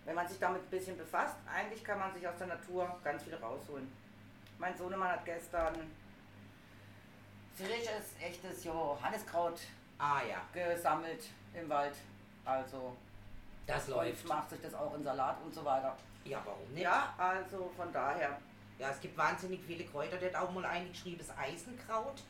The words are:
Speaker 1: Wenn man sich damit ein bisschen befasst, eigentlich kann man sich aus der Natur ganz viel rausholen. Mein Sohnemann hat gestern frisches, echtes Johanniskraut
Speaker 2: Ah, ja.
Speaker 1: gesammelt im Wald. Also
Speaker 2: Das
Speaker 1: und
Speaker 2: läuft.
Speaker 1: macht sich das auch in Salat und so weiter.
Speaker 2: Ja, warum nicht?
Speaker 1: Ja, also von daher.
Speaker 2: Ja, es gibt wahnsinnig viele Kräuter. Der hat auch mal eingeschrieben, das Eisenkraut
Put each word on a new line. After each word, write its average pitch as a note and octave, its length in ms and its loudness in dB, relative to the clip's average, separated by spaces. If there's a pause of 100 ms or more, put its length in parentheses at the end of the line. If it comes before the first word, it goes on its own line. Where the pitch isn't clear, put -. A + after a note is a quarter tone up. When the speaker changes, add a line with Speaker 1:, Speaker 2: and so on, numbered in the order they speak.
Speaker 1:
Wenn D#3+ 100 -4
man F3 140 2
sich F#3+ 100 -6
damit F#3 240 4
ein - 80 -14
bisschen F#3 260 -2
befasst, F3+ 400 0 (160)
eigentlich G#3+ 320 -2
kann G3+ 140 0
man F#3+ 160 0
sich F3 120 -6
aus F3 120 -2
der F#3 80 -2
Natur F3+ 420 -2 (160)
ganz D3 200 -2
viel D#3+ 100 -8
rausholen. C3 560 -6 (680)
Mein F#3 180 -2
Sohnemann F3+ 340 2
hat E3+ 140 2
gestern E3+ 500 2 (1800)
frisches, G#3+ 640 -2
echtes F3 440 -6
Johanniskraut E3 960 2 (380)
Speaker 2:
Ah, C#3+ 300 12
ja. F#2 120 0 (120)
Speaker 1:
gesammelt E3 720 6 (280)
im E3 160 -4
Wald. C#3+ 260 6 (500)
Also B2+ 520 0 (680)
Speaker 2:
Das C#3 220 0
Speaker 1:
und - 80 -4
Speaker 2:
läuft. A2+ 300 0
Speaker 1:
macht D3+ 240 2
sich D3+ 120 -8
das D#3+ 120 -8
auch D3 200 -2
in D3 100 -4
Salat C#3 400 2
und D3+ 100 -8
so D#3 100 -6
weiter. C3 300 4 (300)
Speaker 2:
Ja, C#3 200 -2
warum - 280 -6
nicht? E3 100 -2
Speaker 1:
Ja, G#3 360 6
also F#3 580 2
von F3 160 -4
daher. C#3+ 460 2 (400)
Speaker 2:
Ja, C3+ 120 0
es C#3 100 -4
gibt - 160 -8
wahnsinnig F3+ 500 2
viele E3 180 -4
Kräuter. D#3 320 -2
Der F3+ 160 0
hat D#3+ 100 2
auch F3+ 100 2
mal F3+ 120 -2
eingeschrieben, F3 640 -4
das - 100 -10
Eisenkraut A3 920 -4